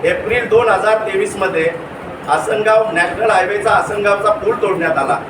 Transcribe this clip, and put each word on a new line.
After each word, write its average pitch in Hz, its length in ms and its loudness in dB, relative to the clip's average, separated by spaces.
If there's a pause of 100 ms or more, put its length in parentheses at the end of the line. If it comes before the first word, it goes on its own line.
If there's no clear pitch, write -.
एप्रिल 208 460 0
दोन 226 200 4
हजार 208 280 2
तेवीस 196 380 -2
मध्ये 165 360 0 (580)
आसनगाव 214 640 2
नॅशनल 220 360 0
हायवेचा 208 420 2
आसनगावचा 202 600 0
पूल 226 300 0
तोडण्यात 165 360 0
आला 139 220 0 (100)